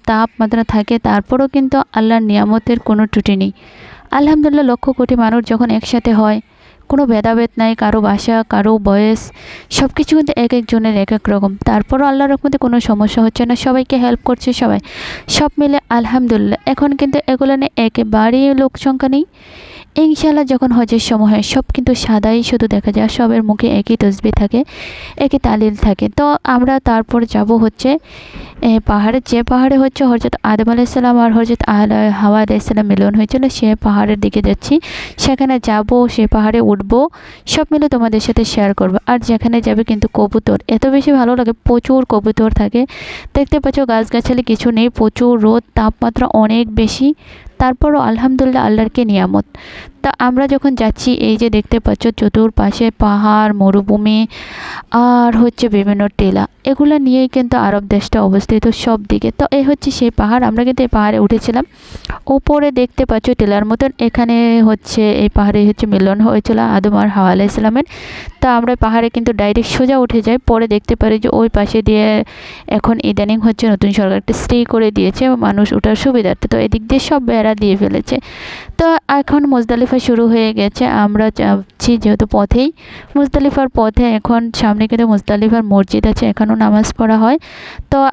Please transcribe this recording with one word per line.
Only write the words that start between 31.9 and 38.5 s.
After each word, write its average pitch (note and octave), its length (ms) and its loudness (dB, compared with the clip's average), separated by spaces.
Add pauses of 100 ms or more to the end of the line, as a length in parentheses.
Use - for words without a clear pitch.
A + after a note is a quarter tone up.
হাওয়া G#3 280 2
আলাইহিস G#3+ 240 0
সালাম G#3+ 220 -2
মিলন G3+ 300 2
হয়েছিল, B3+ 340 0
সে A3 260 0
পাহাড়ের G#3 440 0
দিকে G#3 220 -2
যাচ্ছি। G3+ 380 0 (380)
সেখানে C4 460 0
যাব, A#3 440 2
সে A3 200 0
পাহাড়ে A3 340 0
উঠব, G#3+ 480 0 (360)
সব D#4 260 -2
মিলে D4 180 0
তোমাদের A3+ 300 0
সাথে A3+ 240 0
শেয়ার G3+ 300 0